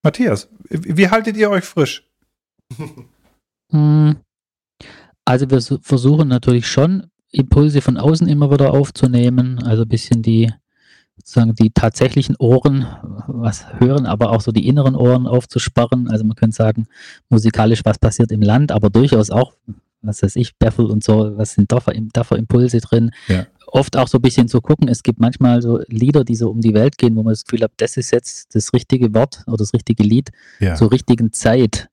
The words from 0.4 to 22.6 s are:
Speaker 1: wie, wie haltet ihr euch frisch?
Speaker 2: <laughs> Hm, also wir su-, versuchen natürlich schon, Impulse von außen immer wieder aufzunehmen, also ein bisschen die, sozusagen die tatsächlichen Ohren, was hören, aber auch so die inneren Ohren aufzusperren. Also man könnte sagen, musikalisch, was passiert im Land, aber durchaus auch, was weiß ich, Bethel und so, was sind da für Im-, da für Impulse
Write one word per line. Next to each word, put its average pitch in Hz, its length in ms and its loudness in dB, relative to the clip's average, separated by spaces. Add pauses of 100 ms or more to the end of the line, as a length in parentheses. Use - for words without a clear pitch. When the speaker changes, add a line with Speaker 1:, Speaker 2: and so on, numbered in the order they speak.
Speaker 1:
wie, 170 300 -6
wie 185 120 2
haltet 220 280 -2
ihr 214 120 0
euch 190 140 -2
frisch? - 400 -4 (680)
Speaker 2:
<laughs> 123 60 -18 (960)
Hm, 151 460 2 (1080)
also 131 240 0
wir 131 120 2
su-, 139 200 -6
versuchen 143 460 2
natürlich 123 400 0
schon, 170 400 0 (240)
Impulse 143 500 2
von - 160 -2
außen 160 300 2
immer 147 240 0
wieder 139 220 2
aufzunehmen, 123 920 0
also 113 200 0
ein 113 40 -2
bisschen 117 340 -2
die, 113 300 2 (640)
sozusagen 113 400 -2
die 113 140 2
tatsächlichen 127 680 0
Ohren, 131 480 2 (420)
was 117 380 -6 (140)
hören, 131 260 2
aber 107 260 -2
auch 113 100 0
so 117 100 -4
die 104 160 0
inneren 135 280 2
Ohren 123 320 2
aufzusperren. 123 840 -2
Also 110 160 -2
man 110 100 0
könnte 110 220 -2
sagen, 110 300 0 (420)
musikalisch, 110 560 2
was 107 120 0
passiert 113 360 0
im 107 80 -2
Land, 127 320 2
aber 104 160 0
durchaus 113 400 2
auch, 120 240 -2 (480)
was 107 200 -8
weiß 101 140 -2
ich, 123 220 -4
Bethel 113 300 0
und 104 160 -2
so, 107 340 0
was 107 160 -4
sind 104 180 2
da 120 80 2
für - 140 -4
Im-, 113 180 -8
da 117 140 -2
für - 100 -2
Impulse 120 460 0